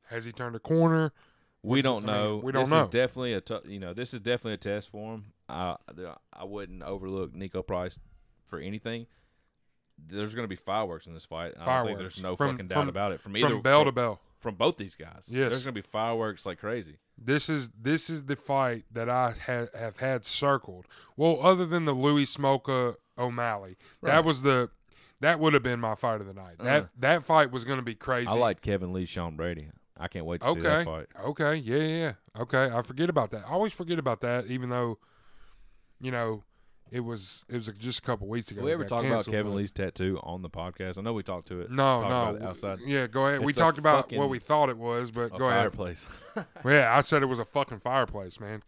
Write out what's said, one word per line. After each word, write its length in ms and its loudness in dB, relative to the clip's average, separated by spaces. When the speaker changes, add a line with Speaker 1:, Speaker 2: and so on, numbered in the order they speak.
Speaker 1:
Has 160 -8
he 80 -12
turned 240 -8
a 20 -8
corner? 540 4
Speaker 2:
we 160 2
Speaker 1:
What's 60 4
Speaker 2:
don't 240 0
Speaker 1:
I 40 2
mean, 120 2
Speaker 2:
know. 140 0
Speaker 1:
we 140 -4
don't 120 2
Speaker 2:
This 60 0
Speaker 1:
know. 100 6
Speaker 2:
is 80 4
definitely 460 0
a 60 -2
t-, 260 -6
you 120 -12
know, 160 -10
this 180 -8
is 80 -10
definitely 340 -2
a 40 -6
test 320 -6
for 240 -10
him. 120 -14
I, 280 -4
I 120 -16
wouldn't 380 -10
overlook 520 -6
Nico 280 -8
Price 360 -6
for 100 -10
anything. 480 -8
There's 260 -6
gonna 140 -4
be 80 -6
fireworks 500 -4
in 80 -16
this 120 -16
fight. 120 -10
I 60 -6
don't 120 -10
think 80 -12
Speaker 1:
Fireworks. 340 0
Speaker 2:
there's 240 -10
no 140 -4
Speaker 1:
From, 160 2
Speaker 2:
fucking 160 -8
doubt 120 2
Speaker 1:
from, 80 2
Speaker 2:
about 240 -2
it. 80 -8
From 120 -14
Speaker 1:
from 120 2
Speaker 2:
either, 160 4
Speaker 1:
bell 200 8
Speaker 2:
from, 60 6
Speaker 1:
to 60 2
bell. 280 0
Speaker 2:
from 160 -6
both 240 2
these 160 -10
guys. 340 -18
Speaker 1:
Yes. 220 2
Speaker 2:
There's 120 -2
gonna 100 -6
be 100 -6
fireworks 640 -2
like 120 -6
crazy. 400 -6
Speaker 1:
This 280 2
is, 180 -2
this 300 0
is 160 -6
the 120 -4
fight 540 0
that 200 -4
I 240 2
ha-, 220 -4
have 200 -8
had 260 -2
circled. 640 0
Well, 240 4
other 240 8
than 180 2
the 80 2
Louis 320 4
Smolka 720 2
O'Malley, 580 -2
that 120 4
Speaker 2:
Right. 100 8
Speaker 1:
was 160 2
the, 300 4
that 180 4
would 140 6
have 100 8
been 180 0
my 160 -2
fight 260 0
of 40 -12
the 60 -14
night. 280 -18
That, 240 4
Speaker 2:
Uh-huh. 40 -14
Speaker 1:
that 240 4
fight 260 6
was 140 -6
gonna 180 -2
be 120 -6
crazy. 340 -2
Speaker 2:
I 40 2
like 300 2
Kevin 320 -2
Lee, 100 -2
Sean 320 -6
Brady. 320 -6
I 100 -6
can't 160 -8
wait 160 -4
to 140 2
see 60 -4
that 160 2
Speaker 1:
Okay. 100 2
Speaker 2:
fight. 200 -8
Speaker 1:
Okay. 300 0
Yeah, 200 -2
yeah, 200 0
yeah. 160 -2
Okay. 340 2
I 60 2
forget 300 -2
about 220 0
that. 140 -10
I 40 -10
always 240 0
forget 240 -4
about 240 -2
that, 240 -2
even 240 -4
though, 280 -2
you 100 -6
know, 340 -2
it 140 -6
was, 440 -10
it 60 -8
was 140 -6
just 220 -4
a 20 -18
couple 240 -4
weeks 240 -4
ago 120 -8
Speaker 2:
Did 20 -2
we 80 0
Speaker 1:
it 20 0
Speaker 2:
ever 80 -2
Speaker 1:
got 60 -6
Speaker 2:
talk 160 0
about 120 2
Speaker 1:
canceled, 180 -2
Speaker 2:
Kevin 180 0
Speaker 1:
but 60 -2
Speaker 2:
Lee's 120 -2
tattoo 540 -2
on 180 -8
the 80 -10
podcast? 480 -8
I 40 -8
know 100 -4
we 100 -4
talked 260 -6
to 120 -8
it. 100 -8
Speaker 1:
No, 300 4
Speaker 2:
talked 100 0
Speaker 1:
no. 120 2
Speaker 2:
about 120 0
it 80 -10
outside. 420 -6
Speaker 1:
Yeah, 220 0
go 220 2
ahead. 160 0
We 80 2
Speaker 2:
It's 60 -4
a 20 6
Speaker 1:
talked 180 4
about 280 6
Speaker 2:
fucking 120 -4
Speaker 1:
what 100 2
we 120 -4
thought 300 4
it 80 -4
was, 340 -2
but 140 -2
Speaker 2:
a 120 -6
Speaker 1:
go 100 2
ahead. 120 4
Speaker 2:
fireplace. 440 -2
<laughs> 300 -8
Speaker 1:
Yeah, 320 6
I 60 8
said 200 4
it 40 2
was 120 -2
a 60 -4
fucking 340 -4
fireplace, 640 -2
man. 280 -10